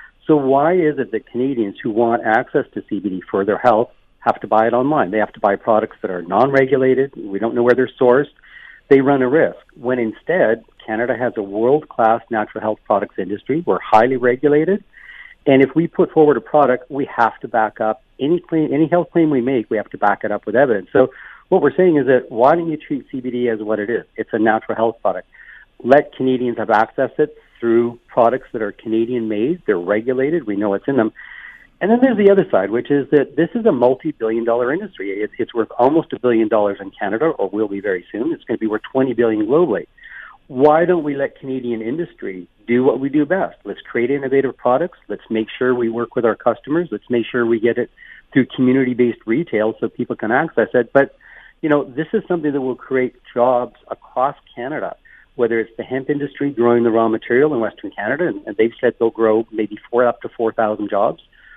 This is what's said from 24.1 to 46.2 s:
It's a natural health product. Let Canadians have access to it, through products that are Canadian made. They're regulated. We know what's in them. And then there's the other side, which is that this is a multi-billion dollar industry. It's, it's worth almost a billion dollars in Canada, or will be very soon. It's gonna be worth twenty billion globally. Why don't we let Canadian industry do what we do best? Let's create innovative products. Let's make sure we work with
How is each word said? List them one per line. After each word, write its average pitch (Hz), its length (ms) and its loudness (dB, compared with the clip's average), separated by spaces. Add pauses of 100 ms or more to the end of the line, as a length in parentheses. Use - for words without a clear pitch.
It's - 160 -8
a 117 60 0
natural 110 360 0
health 113 260 -2
product. 92 280 -4 (520)
Let 139 360 2
Canadians 127 400 -2
have 107 120 -6
access 113 460 0
to 151 80 2
it, 151 140 -8 (220)
through 117 480 0
products 123 460 0
that 113 80 -6
are 101 100 -6
Canadian 113 560 -4
made. 113 380 -4
They're 101 140 0
regulated. 123 640 -2
We 104 100 -4
know 104 140 -2
what's 98 180 -4
in 135 100 0
them. 110 140 0 (680)
And 196 120 0
then 233 100 4
there's 254 160 2
the 196 140 6
other 196 180 4
side, 98 220 0
which 120 180 -4
is 143 220 0
that 139 240 2
this 127 180 0
is 226 120 -2
a 214 60 4
multi-billion 120 720 0
dollar 120 280 0
industry. 170 380 -8
It's, 104 260 -6
it's - 160 -6
worth 110 240 -4
almost 143 340 2
a 127 80 -10
billion 113 280 2
dollars 104 340 0
in 95 100 -14
Canada, 110 340 -4
or 117 240 -2
will 104 180 -4
be 98 140 -8
very 92 300 -6
soon. 127 220 -6
It's - 120 -14
gonna 117 120 -6
be 110 100 -4
worth 107 140 -4 (100)
twenty 131 220 0
billion 113 320 0
globally. 127 400 0 (640)
Why 151 380 4
don't 175 180 0
we 147 120 -6
let 139 240 -6
Canadian 120 420 -6
industry 110 640 -8 (200)
do 123 160 2
what 131 160 2
we 135 100 -4
do 147 160 0
best? 175 380 -4
Let's 101 180 -12
create 120 280 -4
innovative 135 480 0
products. 139 400 0 (100)
Let's - 220 -12
make 110 180 -2 (100)
sure 127 180 2
we 120 140 -2
work 113 260 -6
with 117 100 -2